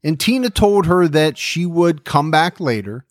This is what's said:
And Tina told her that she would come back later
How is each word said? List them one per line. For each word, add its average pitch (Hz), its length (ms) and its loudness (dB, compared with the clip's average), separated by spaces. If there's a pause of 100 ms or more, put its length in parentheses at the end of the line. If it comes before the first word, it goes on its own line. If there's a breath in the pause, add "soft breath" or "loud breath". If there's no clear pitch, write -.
And 151 160 -2
Tina 247 300 0
told 202 360 2
her 175 220 2
that 156 300 0
she - 280 -4
would 170 380 0
come 151 260 -2
back 160 300 0
later 113 520 -4